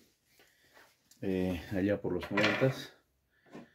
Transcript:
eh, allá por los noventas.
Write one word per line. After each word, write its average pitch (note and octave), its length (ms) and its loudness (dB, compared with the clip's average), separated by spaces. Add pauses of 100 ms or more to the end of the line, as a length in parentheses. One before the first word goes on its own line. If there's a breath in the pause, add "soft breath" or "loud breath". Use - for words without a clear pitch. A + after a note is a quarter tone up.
(1200 soft breath)
eh, F#2 380 0 (120)
allá G2 280 2
por - 120 -4
los - 180 -4
noventas. G#2 640 0 (800 loud breath)